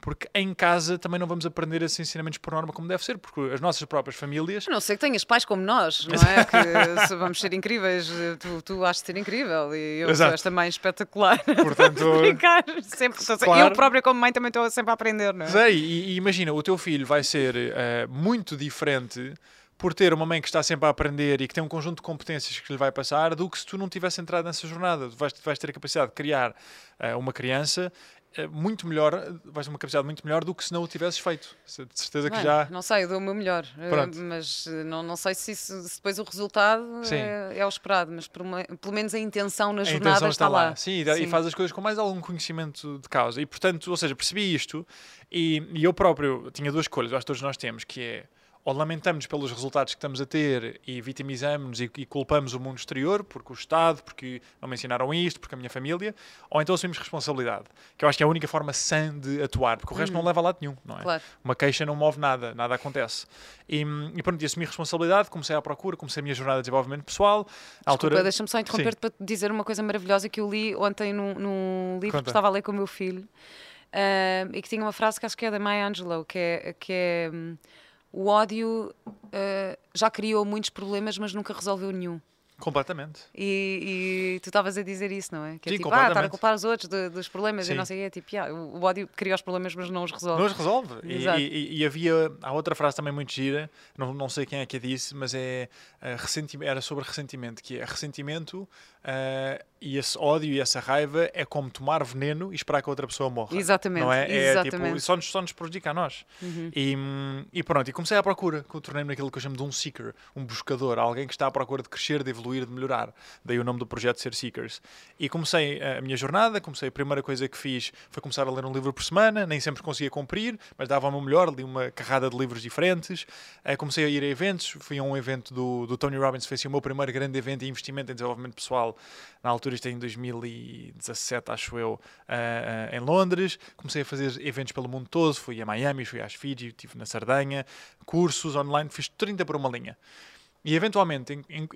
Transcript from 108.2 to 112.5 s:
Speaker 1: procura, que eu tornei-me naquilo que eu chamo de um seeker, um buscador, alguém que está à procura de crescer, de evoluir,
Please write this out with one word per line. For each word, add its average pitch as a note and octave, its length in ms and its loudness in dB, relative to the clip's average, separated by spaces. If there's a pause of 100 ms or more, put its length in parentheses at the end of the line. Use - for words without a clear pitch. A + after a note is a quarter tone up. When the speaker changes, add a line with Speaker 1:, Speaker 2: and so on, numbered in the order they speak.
Speaker 1:
procura, F3 440 0
que - 60 -14
eu D#3 60 -10
tornei-me D3 300 -6
naquilo C#3 200 -6
que - 80 -10
eu B2 40 -6
chamo C#3 140 -8
de B2 60 -8
um C#3+ 80 -6
seeker, A#2+ 420 -6 (220)
um C3+ 100 -8
buscador, A#2+ 540 -2
alguém A#2+ 300 0
que - 40 -14
está C#3 140 -2
à C3+ 60 0
procura C3 320 -2
de - 40 -20
crescer, D3 360 -2
de C3 60 -2
evoluir, B2 360 -6